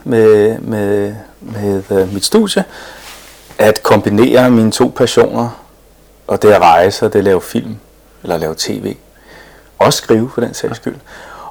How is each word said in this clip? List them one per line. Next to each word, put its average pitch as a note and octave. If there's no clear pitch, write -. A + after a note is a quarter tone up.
med, A2
med, G#2
med, G2+
øh, F#2+
mit G2
studie, G3+
at G#2+
kombinere A#2
mine A2+
to B2
passioner, A#2
og G2+
det G#2+
at F#2+
rejse, F2
og G2+
det G#2+
at G2
lave F#2+
film, A2
eller F2
lave D#2+
T -
V. G#2
Også B2
skrive, A#2
for A#2
den -
sags -
skyld. -